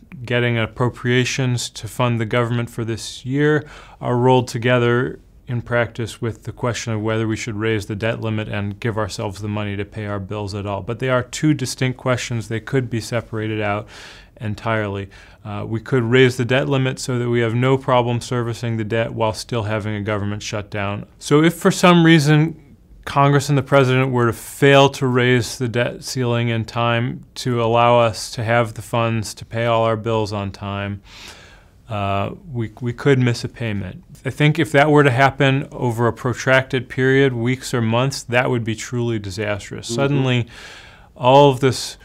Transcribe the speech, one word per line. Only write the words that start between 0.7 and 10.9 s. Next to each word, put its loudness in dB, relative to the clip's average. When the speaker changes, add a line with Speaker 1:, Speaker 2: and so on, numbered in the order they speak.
Speaker 1:
to -16
fund 0
the -2
government -2
for -6
this -10
year 0
are -2
rolled 4
together 0
in -6
practice -4
with -6
the -12
question -6
of -4
whether -2
we -2
should -8
raise -2
the -6
debt -4
limit -4
and -6
give -4
ourselves -6
the -6
money -6
to -6
pay -12
our -6
bills -8
at -6
all. -6
But -8